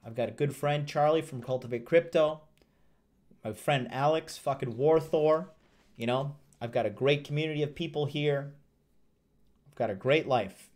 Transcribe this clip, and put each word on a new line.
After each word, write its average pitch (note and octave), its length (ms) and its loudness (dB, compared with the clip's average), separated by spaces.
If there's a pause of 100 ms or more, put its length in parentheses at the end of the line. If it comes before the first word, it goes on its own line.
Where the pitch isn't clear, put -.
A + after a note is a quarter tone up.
I've A#2 80 -14
got A#2 140 -2
a G#2+ 40 -8
good C#3+ 220 -2
friend, D3 320 -2
Charlie D3+ 360 2
from C3+ 200 -10
Cultivate B2 420 -4
Crypto. D#3+ 580 2 (1000)
My A2 100 -6
friend B2+ 380 -2
Alex, D#3 480 0
fucking C3+ 380 -4
War D#3 240 4
Thor. D#3 500 2 (460)
You A#2 100 -6
know, C3+ 300 -2 (240)
I've - 100 -6
got A#2 160 0
a G#2 40 0
great C#3+ 340 0
community D3+ 400 -2
of C#3+ 100 -8
people D#3 320 -4
here. D3 460 -2 (1160)
I've - 60 -20
got A2+ 160 -2
a G2+ 60 -4
great C3 320 2
life. A#2+ 480 -2